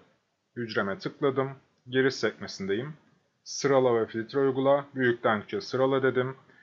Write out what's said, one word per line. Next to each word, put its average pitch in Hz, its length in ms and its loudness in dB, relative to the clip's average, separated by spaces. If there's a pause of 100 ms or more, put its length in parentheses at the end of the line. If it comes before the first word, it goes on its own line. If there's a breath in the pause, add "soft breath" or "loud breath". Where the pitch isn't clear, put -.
(560)
hücreme 107 420 -4
tıkladım. 135 520 -4 (380)
Giriş 131 280 2
sekmesindeyim. 107 800 -4 (500)
Sırala 131 580 2
ve 110 40 0
filtre 113 340 -4
uygula. 135 460 2 (100)
Büyükten 120 460 2
küçüğe 98 200 -6
sırala 135 420 2
dedim. 127 320 0 (280 soft breath)